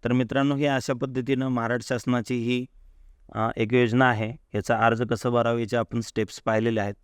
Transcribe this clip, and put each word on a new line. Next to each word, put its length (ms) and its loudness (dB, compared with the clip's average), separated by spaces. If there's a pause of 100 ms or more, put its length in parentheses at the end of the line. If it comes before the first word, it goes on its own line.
तर 80 0
मित्रांनो, 440 0
ही 100 -2
अशा 280 0
पद्धतीनं 540 -2
महाराष्ट्र 480 -2
शासनाची 400 -2
ही, 300 -2 (720)
अ, 220 0
एक 160 0
योजना 360 4
आहे. 240 -2 (220)
याचा 220 0
अर्ज 240 4
कसं 280 -2
भरावं, 300 2
याचे 180 -2
आपण 240 -2
स्टेप्स 440 -4
पाहिलेले 340 2
आहेत. 240 -4